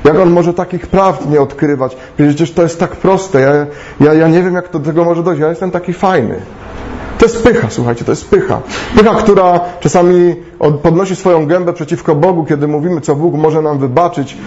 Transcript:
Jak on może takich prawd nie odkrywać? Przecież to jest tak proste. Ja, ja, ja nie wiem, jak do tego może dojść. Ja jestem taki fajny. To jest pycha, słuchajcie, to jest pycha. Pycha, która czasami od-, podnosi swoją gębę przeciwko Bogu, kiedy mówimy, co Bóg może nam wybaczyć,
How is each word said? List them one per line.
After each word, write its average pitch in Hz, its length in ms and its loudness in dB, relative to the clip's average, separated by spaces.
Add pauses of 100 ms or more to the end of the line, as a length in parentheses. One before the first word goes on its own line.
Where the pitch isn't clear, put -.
Jak 160 160 4
on 180 100 4
może 175 240 2
takich 180 340 -6
prawd 185 420 0
nie 147 120 2
odkrywać? 135 560 -2 (200)
Przecież 147 340 2
to 175 120 0
jest 165 160 -2
tak 165 120 -2
proste. 185 500 0
Ja, 135 120 4 (460)
ja, 151 140 4
ja 160 140 4
nie 170 160 4
wiem, 185 100 -2
jak 180 180 -6
do 165 80 -4
tego 156 240 0
może 170 200 0
dojść. 165 180 -2
Ja 156 80 0
jestem 175 220 -6
taki 175 220 -4
fajny. 165 420 -2 (840)
To 233 80 4
jest - 180 2
pycha, 226 260 2
słuchajcie, 120 360 -4
to 117 60 0
jest - 180 -6
pycha. - 320 0 (360)
Pycha, 214 180 6
która 190 440 4 (200)
czasami 175 560 4 (240)
od-, 147 200 2
podnosi 180 360 0
swoją 170 300 2
gębę 170 280 0
przeciwko 160 420 -4
Bogu, 165 300 0
kiedy 147 220 -2
mówimy, 151 340 -2
co 151 140 0
Bóg 151 200 0
może 156 260 0
nam 151 160 -2
wybaczyć, 135 680 -2